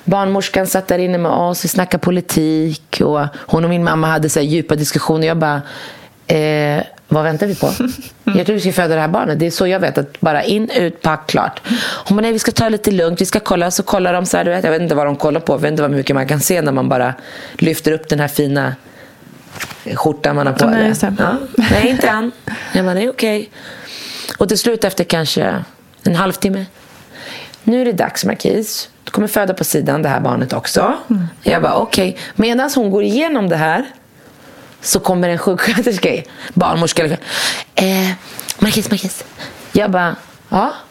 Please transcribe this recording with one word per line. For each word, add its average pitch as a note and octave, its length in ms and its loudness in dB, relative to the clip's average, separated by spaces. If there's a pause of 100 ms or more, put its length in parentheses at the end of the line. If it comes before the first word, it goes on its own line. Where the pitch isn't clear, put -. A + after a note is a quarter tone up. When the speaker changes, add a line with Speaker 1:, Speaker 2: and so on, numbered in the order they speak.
Speaker 1:
Barnmorskan G3 640 0
satt F#3+ 200 -2
där F3+ 120 2
inne F3+ 180 0
med E3+ 140 2
oss, F3 340 0
vi E3+ 40 0
snackade F#3 340 0
politik D#3+ 1000 0
och D3 220 2 (120)
hon - 260 0
och E3+ 60 2
min F3 140 2
mamma D#3+ 240 2
hade D#3 220 2
så D#3 100 0
här C#3+ 80 2
djupa D#3 280 2
diskussioner. D#3 520 0
Jag E3 100 0
bara, D3 240 2 (640)
"Eh, D3+ 560 2 (240)
vad D#3 160 2
väntar D#3+ 240 0
vi G3 80 -2
på? D3 160 0 (280)
Speaker 2:
<laughs> - 240 -20
Speaker 1:
Jag F#3+ 220 2
tror G3+ 80 0
vi G#3 60 0
ska F3+ 120 0
föda E3+ 240 2
det D#3+ 60 2
här D#3 60 0
barnet." E3 320 0
Det E3 80 2
är E3 40 -2
så F3+ 160 0
jag F#3+ 120 2
vet, D#3 180 0
att C#3+ 240 -4
bara D3+ 220 2
in, A3 260 0
ut, F#3 320 0
pack, D#3 280 0
klart. - 320 -2 (440)
Hon G3+ 120 2
bara, A3 40 2
"Nej, A3+ 120 2
vi A3 60 0
ska A3+ 120 -8
ta A#3 120 0
det A3+ 60 2
lite G#3+ 220 0
lugnt, F3 300 2
vi F#3+ 40 4
ska G#3+ 140 0
kolla." F3+ 320 0
Så F#3+ 120 -2
kollar F3+ 300 2
de F3+ 120 0
så F3+ 120 0
här, F3 60 2
du F3 80 2
vet, F3+ 120 0
jag D#3+ 80 2
vet D#3+ 100 2
inte D#3 140 0
vad D3 100 2
de C#3+ 100 0
kollar D3+ 260 0
på, D3+ 120 0
jag C3 60 0
vet D3+ 120 0
inte D#3 100 0
vad C#3+ 100 2
mycket C#3 240 0
man C3+ 120 0
kan D3 120 0
se F3 220 2
när D3+ 100 0
man C3 180 0
bara B2+ 240 2 (440)
lyfter D#3+ 340 2
upp D#3 180 -4
den D3+ 100 2
här D3 80 0
fina C#3 480 0 (1200)
skjortan D3 400 0
man C#3+ 120 0
har C3+ 60 0
på - 120 2
Speaker 2:
Ja, A3+ 40 4
Speaker 1:
det. A3 180 4
Speaker 2:
just A3 140 0
det. G3+ 180 0
Speaker 1:
Ja. F3 140 2 (380)
"Nej, G#3+ 180 4
inte B3+ 180 2
än." A3 240 0 (400)
Jag F#3+ 140 0
bara, F#3 80 2
"Nej, G#3 160 0
okej." G#3+ 400 -2 (880)
Och G2+ 120 2
till G#3+ 100 2
slut A3+ 240 0
efter F#3 200 0
kanske D#3+ 600 0 (400)
en F3 120 2
halvtimme, F#3+ 500 0 (1000)
"Nu A#3+ 180 2
är B3+ 40 2
det A#3+ 80 0
dags, - 320 -2
Marquis. - 640 -2 (140)
Du - 80 -14
kommer G#3 160 0
föda G3 260 0
på F3+ 100 -2
sidan D#3 380 0
det D3+ 80 0
här B2+ 100 0
barnet B2+ 340 0
också." F#3+ 400 0 (160)
Speaker 2:
Mm. F#3 180 2 (160)
Speaker 1:
Jag E3 180 2
bara, D#3 140 2
"Okej." F#3 420 0 (180)
Medan A#3 400 2
hon G#3+ 160 2
går G3+ 120 2
igenom A#3 460 0
det E3 60 2
här D#3+ 300 2 (960)
så - 180 0
kommer F3 300 2
en E3+ 80 0
sjuksköterska, F#3+ 720 0 (440)
barnmorska, E3 500 2
eller, D3+ 140 0 (580)
"Eh, F#3+ 340 2 (500)
Marquis, G#3+ 320 0
Marquis." - 320 -4 (480)
Jag G3+ 200 2
bara, F3+ 240 2 (340)
"Ja." A3 240 2 (180)